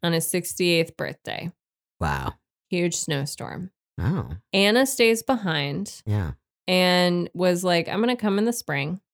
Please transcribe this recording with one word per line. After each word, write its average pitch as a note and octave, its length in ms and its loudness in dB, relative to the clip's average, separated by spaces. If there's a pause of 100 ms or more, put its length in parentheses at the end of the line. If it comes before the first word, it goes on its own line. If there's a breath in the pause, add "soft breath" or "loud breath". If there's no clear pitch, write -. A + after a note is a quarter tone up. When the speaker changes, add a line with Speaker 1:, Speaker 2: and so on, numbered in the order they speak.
Speaker 1:
on E3+ 100 2
his D#3+ 160 0
sixty-eighth E3+ 680 0
birthday. - 540 -8 (500)
Speaker 2:
Wow. C#2+ 320 -4 (360)
Speaker 1:
Huge F3 280 0
snowstorm. D3+ 720 -6 (280)
Speaker 2:
Oh. C3 300 -2 (220)
Speaker 1:
Anna G#3 340 4
stays A3+ 380 2
behind E3+ 840 -2
Speaker 2:
Yeah. G2+ 260 -2 (360)
Speaker 1:
and F3+ 680 2
was F3+ 300 2
like, E3+ 240 2
"I'm F#3 140 -2
gonna B3 160 0
come G#3 200 0
in G#3+ 80 2
the A#3+ 80 2
spring." D#3 460 -4 (140)